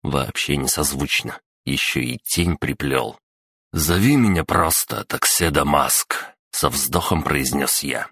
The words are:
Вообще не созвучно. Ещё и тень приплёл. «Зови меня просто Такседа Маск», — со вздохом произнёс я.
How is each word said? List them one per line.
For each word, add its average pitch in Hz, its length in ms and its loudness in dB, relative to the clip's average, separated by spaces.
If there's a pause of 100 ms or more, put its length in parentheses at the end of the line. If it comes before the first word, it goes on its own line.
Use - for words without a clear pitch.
Вообще 69 540 -2
не 67 100 -2
созвучно. 69 720 -2 (260)
Ещё 67 360 -2
и 62 180 -4
тень 85 380 0
приплёл. 65 640 -2 (540)
«Зови 90 440 4
меня 98 280 4
просто - 600 0
Такседа 71 600 0
Маск», — 71 600 0 (240)
со - 180 0
вздохом - 540 0
произнёс 67 600 0
я. 64 300 -6